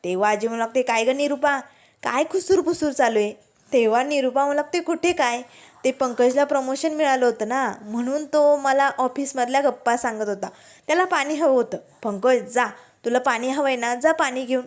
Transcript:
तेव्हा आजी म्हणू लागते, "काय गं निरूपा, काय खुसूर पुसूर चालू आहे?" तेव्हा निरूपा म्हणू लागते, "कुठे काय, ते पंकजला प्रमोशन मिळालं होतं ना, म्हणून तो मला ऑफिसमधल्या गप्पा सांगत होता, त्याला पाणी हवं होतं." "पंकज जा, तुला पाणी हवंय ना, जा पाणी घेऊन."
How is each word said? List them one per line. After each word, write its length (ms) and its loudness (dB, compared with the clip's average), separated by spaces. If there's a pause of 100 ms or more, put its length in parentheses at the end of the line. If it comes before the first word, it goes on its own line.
तेव्हा 260 0
आजी 180 0
म्हणू 120 -4
लागते, 220 0
"काय 220 0
गं 140 2
निरूपा, 400 0 (460)
काय 200 0
खुसूर 380 2
पुसूर 300 0
चालू 280 2
आहे?" 140 -2 (400)
तेव्हा 300 2
निरूपा 380 0
म्हणू 140 0
लागते, 240 -2
"कुठे 320 -2
काय, 300 0 (420)
ते 80 2
पंकजला 520 0
प्रमोशन 500 -2
मिळालं 320 2
होतं 220 0
ना, 340 -2
म्हणून 440 -6
तो 300 4
मला 420 2
ऑफिसमधल्या 640 -2
गप्पा 360 0
सांगत 320 -4
होता, 200 -6 (380)
त्याला 180 2
पाणी 280 -2
हवं 200 2
होतं." 240 0 (260)
"पंकज 500 0
जा, 120 2 (400)
तुला 140 2
पाणी 300 -2
हवंय 260 0
ना, 200 -2
जा 160 2
पाणी 340 -2
घेऊन." 220 -2